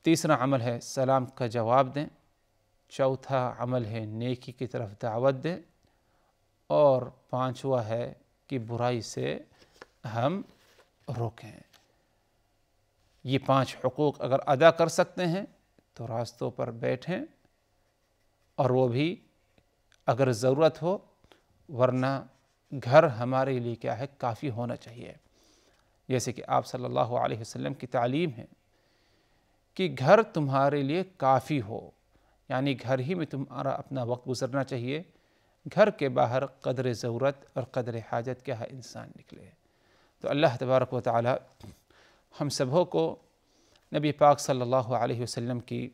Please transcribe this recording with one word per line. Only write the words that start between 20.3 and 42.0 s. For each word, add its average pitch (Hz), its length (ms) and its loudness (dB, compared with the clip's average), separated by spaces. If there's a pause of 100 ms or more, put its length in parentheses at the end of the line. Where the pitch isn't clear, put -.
ضرورت 131 500 2
ہو، 180 160 -2 (720)
ورنہ 127 560 0 (580)
گھر 139 200 10
ہمارے 131 560 0
لیے 117 160 -4
کیا 117 240 -4
ہے، 135 60 -6 (120)
کافی 123 320 -4
ہونا 120 260 -6
چاہیے۔ 117 380 -16 (960)
جیسے 127 240 0
کہ - 140 -12
آپ 131 200 0
صلی 127 180 -8
اللہ 123 140 -2
علیہ 123 400 0
وسلم 127 340 -8
کی 135 140 -12
تعلیم 131 500 -2
ہے - 80 -14 (1300)
کہ 165 260 -2
گھر 175 220 8
تمہارے 143 600 2
لیے 151 220 0 (140)
کافی 135 440 2
ہو، 101 300 -10 (580)
یعنی 135 320 0
گھر 131 180 -2
ہی 131 140 -4
میں 175 120 -4
تمہارا 135 440 -6
اپنا 131 340 -6
وقت 120 240 -4
گزرنا 131 360 -2
چاہیے، 131 400 -6 (720)
گھر 208 140 8
کے 143 200 -2
باہر 127 360 2
قدر 127 480 -4
ضرورت 123 600 -2
اور 131 100 -4
قدر 120 320 -4 (160)
حاجت 123 340 -4
کیا 123 140 -6
ہے 117 100 -8
انسان 117 400 -16 (100)
نکلے۔ - 300 -20 (680)
تو - 100 -4
اللہ 143 300 2
تبارک 127 340 2
و 123 80 -2
تعالی 117 280 2 (1120)